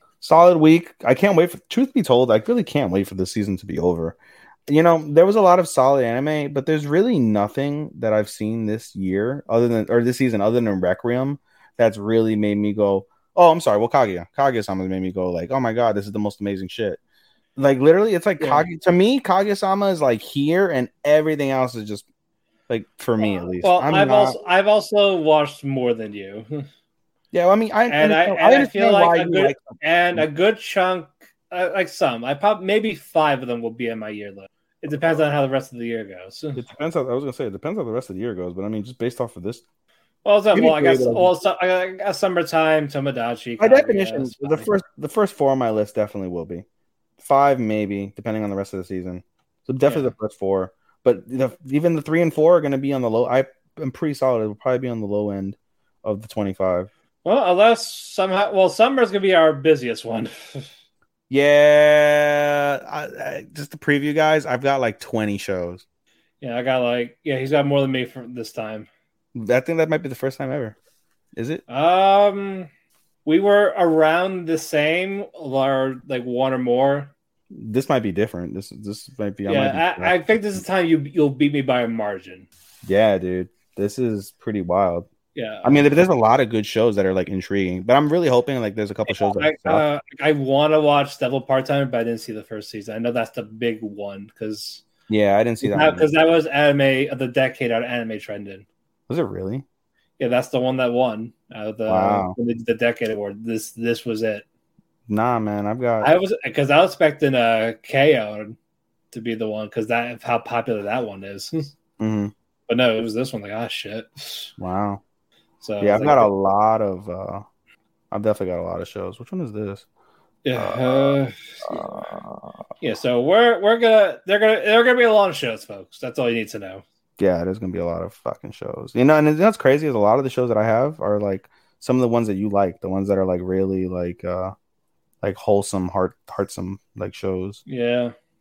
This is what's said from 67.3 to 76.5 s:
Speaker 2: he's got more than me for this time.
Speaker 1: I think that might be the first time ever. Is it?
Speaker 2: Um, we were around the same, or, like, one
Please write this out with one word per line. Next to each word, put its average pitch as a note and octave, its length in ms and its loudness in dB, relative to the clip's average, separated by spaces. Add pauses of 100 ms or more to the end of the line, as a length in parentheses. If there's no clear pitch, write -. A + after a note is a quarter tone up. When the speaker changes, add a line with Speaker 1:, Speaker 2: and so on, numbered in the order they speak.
Speaker 2:
he's C3+ 120 -6
got C#3+ 140 2
more C#3+ 160 2
than C3+ 100 0
me B2+ 140 -4
for B2 220 -18
this A#2+ 240 -14
time. G#2+ 360 -12 (640)
Speaker 1:
I B2 120 4
think E3 180 -4
that D#3 100 0
might D#3 140 -2
be C#3 60 -8
the C3 60 -10
first C3+ 220 -6
time C3+ 140 -8
ever. B2+ 260 -8 (580)
Is A#2 140 -8
it? - 200 -10
Speaker 2:
Um, F#3+ 1000 2 (560)
we D#3 140 4
were G3+ 380 4
around E3+ 680 2
the D#3+ 120 -2
same, F3 760 -2
or, C3+ 720 -2
like, B2+ 160 -6
one B2+ 300 -2